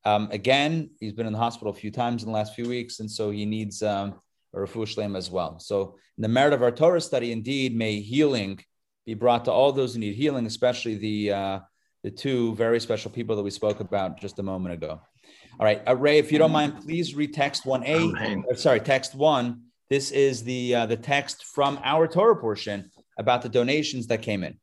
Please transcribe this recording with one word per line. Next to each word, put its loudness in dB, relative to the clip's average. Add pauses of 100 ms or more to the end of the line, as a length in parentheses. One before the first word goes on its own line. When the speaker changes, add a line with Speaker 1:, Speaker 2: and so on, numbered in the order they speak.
Speaker 1:
Um, 2
again, 0 (100)
he's -8
been -6
in -6
the -4
hospital -2
a -10
few -10
times -4
in -8
the -4
last -4
few -8
weeks, -8
and -8
so -4
he -4
needs, -6
um, -2 (400)
a -8
refuah -6
shlema -4
as -8
well. -4
So -4 (180)
in -6
the 0
merit 6
of 2
our 6
Torah 4
study, -2
indeed, -2
may 0
healing 0 (400)
be -10
brought 2
to 2
all 6
those -2
who -6
need -4
healing, 0
especially -2
the, -2
uh, -2 (440)
the -6
two 0
very 2
special -4
people -4
that -2
we -4
spoke -2
about -4
just -10
a -6
moment -4
ago. -10 (600)
All 4
right, 4
uh, 6
Ray, 4
if 6
you 4
don't 6
mind, 0
please -4
read -4
text -2
one 0
A. 2
Speaker 2:
Amen. 0
Speaker 1:
Uh, 2
sorry, 4
text 0
one. 2 (260)
This 0
is 2
the, -2
uh, 2
the -2
text -2
from 0
our 4
Torah 4
portion -6 (280)
about 2
the -8
donations 0
that 0
came -4
in. -10